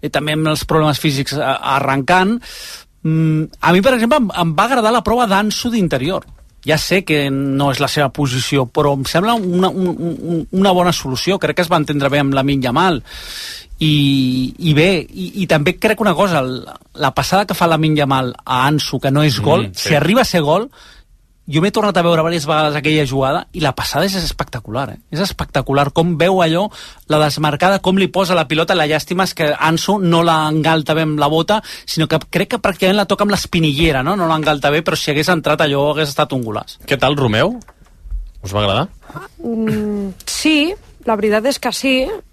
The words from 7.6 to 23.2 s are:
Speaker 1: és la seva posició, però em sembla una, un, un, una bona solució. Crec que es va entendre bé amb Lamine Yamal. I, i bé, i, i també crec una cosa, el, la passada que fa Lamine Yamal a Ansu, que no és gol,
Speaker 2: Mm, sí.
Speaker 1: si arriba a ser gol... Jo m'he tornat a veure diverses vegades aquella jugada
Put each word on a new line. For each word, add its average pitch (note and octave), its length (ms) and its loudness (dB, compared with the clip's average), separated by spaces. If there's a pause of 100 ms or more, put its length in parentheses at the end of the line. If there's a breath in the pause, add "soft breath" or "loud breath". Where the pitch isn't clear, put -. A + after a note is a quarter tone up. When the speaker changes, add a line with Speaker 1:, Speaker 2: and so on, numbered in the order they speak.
Speaker 1:
és B2+ 100 -2
la C#3 80 0
seva C#3+ 200 0
posició, C3 560 0
però C#3+ 320 2
em C3+ 80 -4
sembla G#3 300 0
una, F#3 340 0
un, F#3 220 -2
un, E3 640 -4
una F#3+ 200 4
bona F3+ 200 2
solució. C#3+ 460 -2
Crec D3 180 -2
que F3 100 0
es D#3+ 40 -4
va F3+ 120 2
entendre C#3+ 260 0
bé C#3+ 140 2
amb C#3 100 0
Lamine C3+ 300 0
Yamal. C3 400 2 (760 loud breath)
I, C#3 760 2
i E3+ 160 0
bé, D#3 180 4 (120)
i, F3+ 300 -10 (100)
i E3+ 80 -2
també D#3+ 260 2
crec G#3+ 240 0
una G#3 140 2
cosa, F3 260 2
el, B2+ 200 -6 (340)
la C#3 180 -2
passada F#3 320 0
que F#3+ 140 -4
fa F3 100 2
Lamine D#3 300 2
Yamal C3 340 0 (140)
a B2+ 220 0
Ansu, C#3+ 340 0
que C3+ 80 0
no C#3+ 120 2
és C3+ 180 2
gol, C#3 280 2
Speaker 2:
Mm, F#2 60 -14
sí. - 160 -6
Speaker 1:
si D#3+ 80 4
arriba G#3 240 2
a - 20 4
ser F3+ 160 0
gol... E3+ 300 0 (760 loud breath)
Jo D#3 140 0
m'he F#3+ 160 2
tornat G#3 220 2
a F3 40 2
veure E3+ 200 4
diverses E3 260 -2
vegades D3+ 300 0
aquella D3+ 260 2
jugada C3+ 380 0 (100)